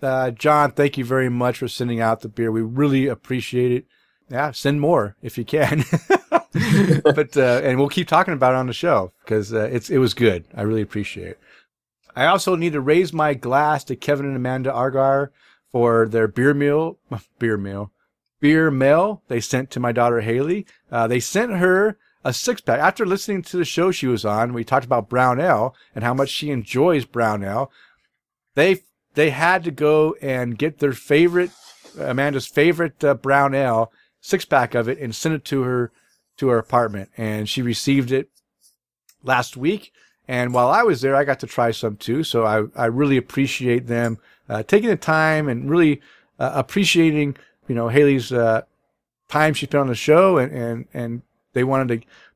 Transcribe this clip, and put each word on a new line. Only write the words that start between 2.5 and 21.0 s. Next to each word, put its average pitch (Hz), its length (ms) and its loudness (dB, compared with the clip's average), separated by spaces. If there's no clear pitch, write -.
We 113 80 -2
really 131 460 0
appreciate 123 680 -2
it. - 140 -4
Yeah, 135 220 -4
send 143 320 -2
more 143 400 0
if - 160 -10
you 117 80 -6
can. 151 420 0
<laughs> - 60 -2
But, 147 340 2
uh, 127 280 2
and 131 140 2
we'll 143 100 2
keep 180 180 -2
talking 175 260 2
about 127 200 2
it 131 60 0
on 127 100 -2
the 120 40 -6
show 113 380 0
'cause, 107 260 -2
uh, 110 200 -2
it's, 120 180 -6
it 147 80 2
was 123 160 2
good. 98 300 2
I 104 80 -8
really 110 200 -2
appreciate 101 440 -8
it. 87 140 -16
I 127 120 0
also 185 280 2
need 165 200 -2
to 143 60 -2
raise 156 320 2
my 151 220 0
glass 139 500 0
to 131 120 -8
Kevin 143 300 -2
and 135 100 -6
Amanda 127 360 -4
Argar 135 600 0
for 117 340 4
their 110 220 0
beer 135 260 2
meal, 147 420 0
<laughs> - 220 -20
beer 113 160 0
meal, 98 340 -8
beer 156 320 4
mail 151 560 2
they 120 140 -4
sent 131 320 -4
to 131 80 -6
my 123 100 0
daughter 120 300 2
Haley. 139 440 -2
Uh, 117 160 0